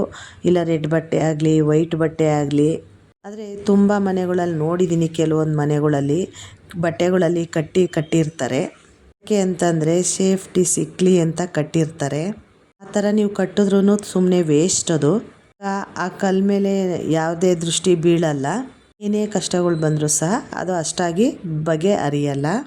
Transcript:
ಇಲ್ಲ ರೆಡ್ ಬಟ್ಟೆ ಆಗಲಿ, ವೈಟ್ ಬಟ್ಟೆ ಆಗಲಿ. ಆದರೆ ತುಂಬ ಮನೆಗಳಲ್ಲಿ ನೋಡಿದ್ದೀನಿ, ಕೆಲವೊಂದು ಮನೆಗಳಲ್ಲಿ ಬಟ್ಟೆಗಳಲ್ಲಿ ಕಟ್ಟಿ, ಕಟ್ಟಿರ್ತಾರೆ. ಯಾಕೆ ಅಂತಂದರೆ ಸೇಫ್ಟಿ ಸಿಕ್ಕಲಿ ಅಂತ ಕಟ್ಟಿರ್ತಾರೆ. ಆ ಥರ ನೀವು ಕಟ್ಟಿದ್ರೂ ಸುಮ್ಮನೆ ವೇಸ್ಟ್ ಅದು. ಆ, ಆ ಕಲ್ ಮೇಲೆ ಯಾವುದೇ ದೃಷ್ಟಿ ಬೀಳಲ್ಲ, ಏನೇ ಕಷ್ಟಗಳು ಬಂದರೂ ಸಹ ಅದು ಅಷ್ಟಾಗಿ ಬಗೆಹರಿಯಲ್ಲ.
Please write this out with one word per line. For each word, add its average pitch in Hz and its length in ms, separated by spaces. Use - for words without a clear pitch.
ಇಲ್ಲ 180 100
ರೆಡ್ 151 240
ಬಟ್ಟೆ 160 320
ಆಗಲಿ, 156 260
ವೈಟ್ 160 320
ಬಟ್ಟೆ 160 260
ಆಗಲಿ. 147 300
ಆದರೆ 214 180
ತುಂಬ 202 220
ಮನೆಗಳಲ್ಲಿ 180 560
ನೋಡಿದ್ದೀನಿ, 165 460
ಕೆಲವೊಂದು 156 420
ಮನೆಗಳಲ್ಲಿ 147 580
ಬಟ್ಟೆಗಳಲ್ಲಿ 175 640
ಕಟ್ಟಿ, 170 280
ಕಟ್ಟಿರ್ತಾರೆ. 151 640
ಯಾಕೆ 214 240
ಅಂತಂದರೆ 170 500
ಸೇಫ್ಟಿ 190 480
ಸಿಕ್ಕಲಿ 180 420
ಅಂತ 160 140
ಕಟ್ಟಿರ್ತಾರೆ. 151 600
ಆ 196 120
ಥರ 202 120
ನೀವು 208 200
ಕಟ್ಟಿದ್ರೂ 196 560
ಸುಮ್ಮನೆ 180 280
ವೇಸ್ಟ್ 156 460
ಅದು. 139 140
ಆ, - 20
ಆ - 0
ಕಲ್ 190 180
ಮೇಲೆ 196 220
ಯಾವುದೇ 165 340
ದೃಷ್ಟಿ 170 300
ಬೀಳಲ್ಲ, 160 440
ಏನೇ 208 160
ಕಷ್ಟಗಳು 175 480
ಬಂದರೂ 151 240
ಸಹ 175 180
ಅದು 180 120
ಅಷ್ಟಾಗಿ 175 440
ಬಗೆಹರಿಯಲ್ಲ. 147 800